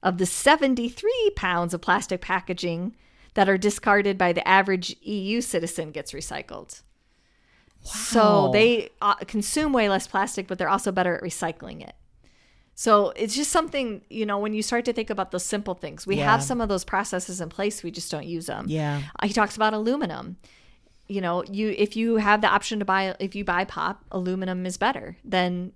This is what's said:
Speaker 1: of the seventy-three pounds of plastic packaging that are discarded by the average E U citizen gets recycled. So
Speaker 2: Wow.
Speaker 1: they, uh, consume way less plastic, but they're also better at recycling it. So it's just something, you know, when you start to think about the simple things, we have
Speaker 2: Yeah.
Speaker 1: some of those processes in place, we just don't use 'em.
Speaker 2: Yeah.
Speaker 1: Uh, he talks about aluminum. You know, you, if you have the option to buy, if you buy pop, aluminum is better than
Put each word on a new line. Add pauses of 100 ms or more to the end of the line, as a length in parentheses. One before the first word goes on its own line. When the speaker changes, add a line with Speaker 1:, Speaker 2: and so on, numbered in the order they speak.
Speaker 1:
of
the
seventy-three
pounds
of
plastic
packaging (380)
that
are
discarded
by
the
average (100)
E (120)
U
citizen
gets
recycled. (1000)
So
Speaker 2:
Wow.
Speaker 1:
they, (120)
uh, (100)
consume
way
less
plastic,
but
they're
also
better
at
recycling
it. (800)
So
it's
just
something,
you
know,
when
you
start
to
think
about
the
simple
things,
we
have
Speaker 2:
Yeah.
Speaker 1:
some
of
those
processes
in
place,
we
just
don't
use
'em.
Speaker 2:
Yeah. (200)
Speaker 1:
Uh,
he
talks
about
aluminum. (720)
You
know,
you,
if
you
have
the
option
to
buy,
if
you
buy
pop,
aluminum
is
better
than